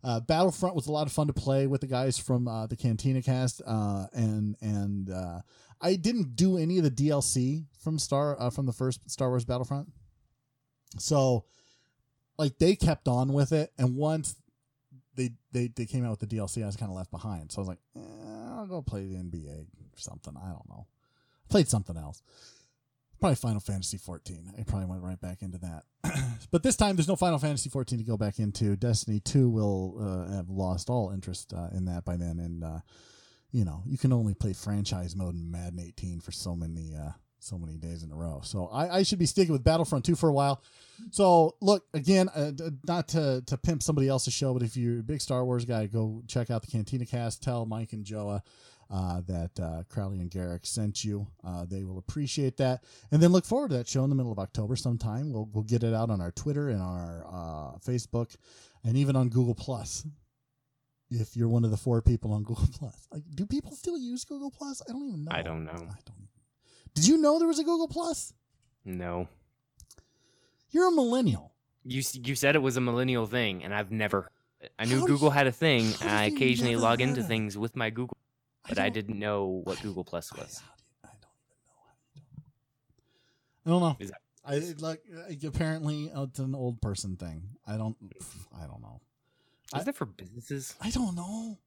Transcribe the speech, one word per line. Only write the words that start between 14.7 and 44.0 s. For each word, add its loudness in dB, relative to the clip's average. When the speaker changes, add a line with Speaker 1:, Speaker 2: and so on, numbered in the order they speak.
Speaker 1:
they, 0
they, 0
they -6
came 0
out -2
with -4
the -4
D -2
L -2
C, -4
I -2
was -4
kinda -6
left -8
behind. -8
So -8
I -4
was -4
like, -10
"Eh, -12
I'll -10
go -8
play -4
the -6
N -8
B -10
A -14
or -20
something." -14
I -12
don't -14
know. -18
Played 6
something -2
else. -12
Probably 6
Final 0
Fantasy -4
fourteen. -12
I -10
probably -2
went -6
right -6
back -10
into -8
that. -10
<clears throat> -4
But 4
this 4
time, 4
there's 2
no 2
Final 4
Fantasy -2
fourteen -2
to -2
go 0
back 0
into. 2
Destiny 2
two 4
will, 0
uh, -4
have -4
lost -2
all 0
interest, -8
uh, -4
in -2
that -4
by -2
then. -2
And, -6
uh, -6
you 2
know, -6
you -4
can 4
only 2
play 0
franchise -4
mode -4
in -8
Madden -8
eighteen -8
for -12
so -6
many, -6
uh, -8
so -10
many -10
days -8
in -12
a -12
row. -6
So -4
I, 0
I 6
should 0
be 6
sticking 2
with 0
Battlefront 2
two 4
for 4
a 4
while. 2
So 8
look, 6
again, 6
uh, -2
d-, -8
not 0
to, 2
to -2
pimp 0
somebody 4